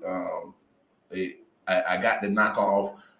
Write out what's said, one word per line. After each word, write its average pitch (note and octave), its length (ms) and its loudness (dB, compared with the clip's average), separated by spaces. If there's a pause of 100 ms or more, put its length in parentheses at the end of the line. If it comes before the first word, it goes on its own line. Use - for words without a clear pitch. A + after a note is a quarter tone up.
Um, E2+ 500 -6 (560)
hey, F#2 260 -6 (300)
I, F#2 220 2
I F#2 80 2
got A2 260 0
to G2+ 60 0
knock G#2 280 2
off G2+ 360 2 (260)